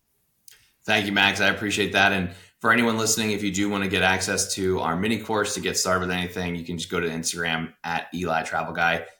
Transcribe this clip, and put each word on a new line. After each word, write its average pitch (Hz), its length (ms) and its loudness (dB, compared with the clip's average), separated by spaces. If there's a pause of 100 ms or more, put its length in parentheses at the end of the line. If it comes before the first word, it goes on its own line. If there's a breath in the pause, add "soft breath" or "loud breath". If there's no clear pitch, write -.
(840 soft breath)
Thank 107 220 2
you, 101 60 0
Max. 98 280 4
I 98 80 4
appreciate 101 440 0
that. 98 200 6
And 92 180 -2 (300 loud breath)
for 113 120 2
anyone 117 260 4
listening, 110 340 0
if 104 100 -4
you 101 100 -2
do 101 160 0
wanna 98 200 0
get 92 140 2
access 92 520 0
to 92 260 0
our 80 160 0
mini 107 220 0
course 107 360 -2
to 95 60 -4
get 90 160 -2
started 92 240 2
with 92 100 -4
anything, 90 440 -4
you 85 100 -6
can 87 140 -6
just 80 120 -8
go 90 100 -2
to 85 80 0
Instagram 82 640 -4 (100)
at 82 320 -6
Eli 82 280 -2
Travel 82 320 -4
Guy. 85 300 0 (160 loud breath)